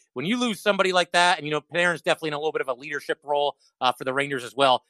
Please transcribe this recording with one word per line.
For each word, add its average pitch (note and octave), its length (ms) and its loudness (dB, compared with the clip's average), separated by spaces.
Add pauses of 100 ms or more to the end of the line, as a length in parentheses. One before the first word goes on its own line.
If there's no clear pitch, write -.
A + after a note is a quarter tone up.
(120)
When C3 140 -8
you A3+ 120 -2
lose A#3+ 220 -2
somebody F#3+ 320 0
like F3+ 220 2
that, F3+ 240 4
and, D3 100 -8
you D3+ 60 -4
know, D3+ 80 -2
Panarin's F3 400 -2
definitely D#3+ 280 -2
in D3+ 40 -4
a C#3+ 40 -4
little D3+ 140 -2
bit D3 100 -4
of C3+ 60 -6
a C3+ 60 -2
leadership D3 500 -8
role, C#3+ 320 -2 (240)
uh, B2+ 140 2
for - 100 -8
the C3 100 -4
Rangers C#3 300 -2
as A2 120 -12
well. C3 340 4